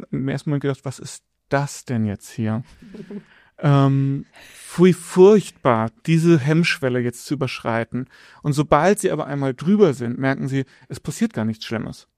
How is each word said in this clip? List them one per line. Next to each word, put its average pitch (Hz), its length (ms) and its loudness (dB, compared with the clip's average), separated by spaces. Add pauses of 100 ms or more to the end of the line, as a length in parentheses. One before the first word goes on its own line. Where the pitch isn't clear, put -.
(120)
im 135 160 -4
ersten 143 220 -6
Moment 143 120 -2
gedacht, 139 240 -6
"Was 127 140 -12
ist - 240 -18 (260)
das 143 360 -4
denn 113 200 -4
jetzt 101 240 -8
hier?" 110 340 -6 (180)
<laughs> 208 420 -16 (360)
Ähm, 139 640 2 (280)
pfui, - 400 2
furchtbar, 170 960 4 (160)
diese 165 320 4
Hemmschwelle 135 640 0
jetzt 120 260 -6
zu - 80 -4
überschreiten. 123 720 -6 (380)
Und 147 100 -2
sobald 151 460 2
sie 185 100 -2
aber 151 160 -4
einmal 139 300 -4
drüber 185 380 2
sind, 123 260 -6
merken 135 280 -2
sie, 135 180 -4 (240)
es - 100 -10
passiert - 340 -4
gar 110 100 -4
nichts 110 220 -6
Schlimmes. - 420 -8 (100)